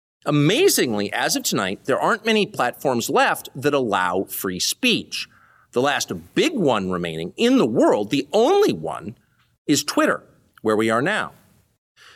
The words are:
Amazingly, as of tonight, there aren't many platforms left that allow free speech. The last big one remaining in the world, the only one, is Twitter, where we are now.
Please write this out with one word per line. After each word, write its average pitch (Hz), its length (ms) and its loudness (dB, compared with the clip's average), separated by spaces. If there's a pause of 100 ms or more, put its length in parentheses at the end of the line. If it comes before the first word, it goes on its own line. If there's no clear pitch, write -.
(260)
Amazingly, 151 880 2
as 135 220 -2
of 262 80 -4
tonight, 101 420 -4
there - 140 0
aren't 208 260 0
many 214 200 2
platforms 123 640 -2
left 208 460 0
that 143 200 0
allow 98 480 0
free 92 360 -6
speech. - 680 -2 (440)
The 123 100 0
last 135 300 0 (220)
big 254 200 2
one 123 360 0
remaining 87 480 -4
in 240 200 4
the 196 100 4
world, 120 420 2
the 139 240 -2
only 339 400 4
one, 80 420 -10 (520)
is 147 160 2
Twitter, - 400 0 (400)
where 107 120 2
we 110 140 2
are 113 120 2
now. 156 320 -2 (840)